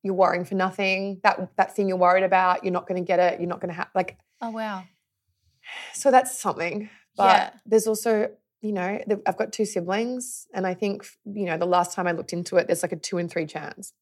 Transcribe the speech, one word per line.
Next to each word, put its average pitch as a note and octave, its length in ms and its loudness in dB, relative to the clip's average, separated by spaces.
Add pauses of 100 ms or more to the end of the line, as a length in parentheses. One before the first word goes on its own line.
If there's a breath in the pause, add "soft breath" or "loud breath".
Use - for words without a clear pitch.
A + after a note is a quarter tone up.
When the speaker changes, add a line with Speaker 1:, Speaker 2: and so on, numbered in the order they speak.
Speaker 1:
"You're F#3+ 120 -2
worrying F3+ 300 4
for G3 100 -6
nothing. F#3+ 680 -2
That, F#3 320 2
that F#3+ 200 0
thing G3 120 2
you're F#3 100 0
worried F3+ 240 6
about, F#3 420 4
you're F#3 80 0
not F3+ 140 -2
gonna F3+ 160 -2
get F3 160 2
it. F3+ 220 2
You're F3 80 -2
not F3 120 -6
gonna F3 140 -6
have," F3 200 -8
like, F#3 220 -2 (240)
Speaker 2:
Oh, A#3 100 -6
wow. G#3+ 340 -8 (1080 loud breath)
Speaker 1:
so - 180 2
that's C4 280 4
something. G3 500 -4 (280 soft breath)
But G3 80 2
Speaker 2:
Yeah. F#3 260 4 (160)
Speaker 1:
there's G#3+ 200 2
also, A3 440 0 (320)
you G#3+ 100 -4
know, F#3+ 340 -4
the, G#3 200 -2
I've - 100 0
got G#3+ 160 -2
two A3 120 -2
siblings G#3 920 -4
and F#3+ 120 -2
I F#3 80 -2
think, G3+ 300 -4 (200)
you G3+ 220 -6
know, E3 120 -2
the E3+ 80 0
last F3 280 2
time F3 120 -2
I F3 60 0
looked E3+ 200 -6
into F3 240 -2
it, E3 100 4
there's, E3+ 160 0
like, E3 100 -4
a F3 40 -6
two F3 220 -6
in E3+ 100 -2
three E3 180 -4
chance. - 560 -12